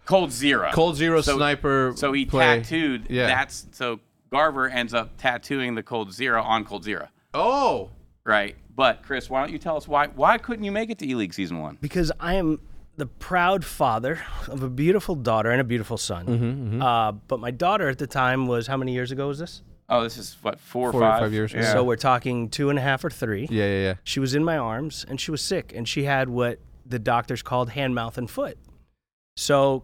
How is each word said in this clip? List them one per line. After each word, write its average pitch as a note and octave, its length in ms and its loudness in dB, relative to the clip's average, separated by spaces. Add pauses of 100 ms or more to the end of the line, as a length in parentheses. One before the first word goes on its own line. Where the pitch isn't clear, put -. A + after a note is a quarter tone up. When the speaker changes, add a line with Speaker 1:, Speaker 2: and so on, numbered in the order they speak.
Speaker 1:
Cold F3+ 240 4
Zira. A#2+ 420 2
Speaker 2:
Cold E3 240 4
Zira E3 260 4
Speaker 1:
So, C#3+ 140 2
Speaker 2:
sniper C3+ 600 2
Speaker 1:
so C#3 160 0
he C#3 140 0
Speaker 2:
play. C3 340 4
Speaker 1:
tattooed, B2+ 500 -2
Speaker 2:
Yeah. B2 160 2
Speaker 1:
that's, B2+ 460 -2
so A#2 280 -4 (300)
Garver C3+ 380 2
ends A#2+ 260 -2
up A2+ 240 -2
tattooing B2 560 -2
the A2 80 -4
Cold A2 280 -6
Zira A#2 320 0
on G#2+ 220 0
Cold G2 200 -10
Zira. F2+ 240 -6 (260)
Speaker 2:
Oh. F3+ 560 0 (340)
Speaker 1:
Right. G#2 320 0 (180)
But, B2 280 2
Chris, C3 260 -6
why C3 140 -2
don't D#3 100 -6
you D3 60 -8
tell D#3+ 180 -4
us D3 100 -8
why, D3 200 2
why E3+ 320 4
couldn't A3+ 260 -8
you G3+ 80 -4
make A3 160 -2
it A3+ 120 -8
to D#3 60 -6
E-League A2+ 280 -2
season E2+ 260 -4
one? D#2 220 -10
Speaker 3:
Because D#3+ 360 0
I F3 180 -2
am D#3 240 0 (360)
the D3+ 100 -6
proud F3+ 600 0
father C3 560 0 (260)
of C3+ 140 -6
a C3 80 -2
beautiful E3+ 440 2
daughter A2+ 360 2
and B2+ 100 4
a C3 40 0
beautiful A2+ 340 -2
son. F2 280 -6
Speaker 2:
Mm-hmm, A#2 180 2
mm-hmm. B2 380 -4
Speaker 3:
Uh, A2+ 300 2
but A#2 280 -4
my A#2+ 100 -6
daughter F3 400 0
at B2 80 -4
the D3 80 -4
time C3 400 2
was, A#2 220 0
how C3+ 100 -2
many C3 160 -2
years B2 180 -4
ago C#3 160 -4
was C#3+ 120 -6
this? - 200 -12 (300)
Speaker 1:
Oh, A#2+ 120 4
this A2+ 140 -4
is, G2+ 240 -14
what, - 180 -4
four B2 300 -4
or A#2 40 0
Speaker 2:
Four B2 100 4
or A2 80 6
Speaker 1:
five? A2+ 100 4
Speaker 2:
five G#2+ 140 2
years G#2+ 180 -2
ago. A2+ 100 -2
Speaker 1:
Yeah. A2 120 4
Speaker 3:
So B2 100 4
we're A#2+ 120 2
talking B2 520 0
two C#3+ 220 0
and C#3+ 80 2
a B2+ 40 0
half C3+ 220 0
or E3 60 -4
three. A2 400 -4
Speaker 2:
Yeah, G#2+ 160 2
yeah, G2 160 2
yeah. F#2+ 120 0 (100)
Speaker 3:
She - 160 -4
was C3 140 0
in D3 80 2
my E3 140 2
arms, B2+ 500 -4
and C3+ 140 -8
she - 100 -6
was D3+ 120 -4
sick, - 340 -4
and A2+ 100 -6
she C#3 180 -2
had C3+ 260 0
what A#2+ 300 0 (260)
the A#2+ 120 -4
doctors A#2 440 0
called B2 280 -2
hand, C3 240 -2
mouth, A#2 220 -4
and B2 140 -6
foot. - 260 -6 (800)
So C#3 480 4